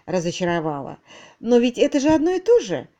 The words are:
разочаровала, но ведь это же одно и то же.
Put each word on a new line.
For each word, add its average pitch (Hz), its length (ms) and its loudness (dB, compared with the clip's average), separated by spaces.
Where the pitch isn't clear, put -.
разочаровала, 165 920 -4
но 240 180 4
ведь 247 200 0
это 285 220 2
же 277 80 0
одно 311 240 2
и 370 80 -2
то 466 200 4
же. 175 280 -6